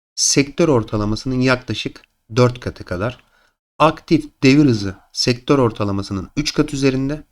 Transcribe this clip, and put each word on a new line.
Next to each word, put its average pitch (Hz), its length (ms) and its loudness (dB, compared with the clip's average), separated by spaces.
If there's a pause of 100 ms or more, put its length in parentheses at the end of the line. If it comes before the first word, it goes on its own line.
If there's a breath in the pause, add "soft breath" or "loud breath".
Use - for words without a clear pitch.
(140)
sektör - 540 0
ortalamasının 110 720 -2
yaklaşık 127 640 -2 (340)
dört 123 240 2
katı - 240 -12
kadar. 98 400 -8 (540)
Aktif - 640 0
devir 143 240 6
hızı 101 300 -2 (160)
sektör 127 460 0
ortalamasının 101 760 -2
üç - 180 -4
kat 151 200 -2
üzerinde. 135 580 -2